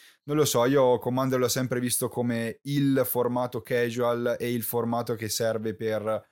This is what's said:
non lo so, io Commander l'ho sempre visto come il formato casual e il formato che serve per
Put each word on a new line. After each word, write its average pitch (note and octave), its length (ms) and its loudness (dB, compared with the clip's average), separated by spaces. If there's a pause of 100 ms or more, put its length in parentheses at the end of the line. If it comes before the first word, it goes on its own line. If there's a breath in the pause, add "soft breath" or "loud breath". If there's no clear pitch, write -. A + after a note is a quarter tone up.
(260 loud breath)
non D3 120 0
lo D3 80 6
so, A#2+ 200 4
io C3 340 4
Commander C3 380 0
l'ho B2 120 2
sempre B2+ 300 -2
visto B2 300 -2
come A#2 540 -4
il C#3 420 2
formato B2 560 -2
casual A#2+ 800 0
e A#2+ 140 -2
il A#2 100 -2
formato A#2 520 -2
che G#2+ 140 -6
serve A2 460 -2
per G#2+ 560 -2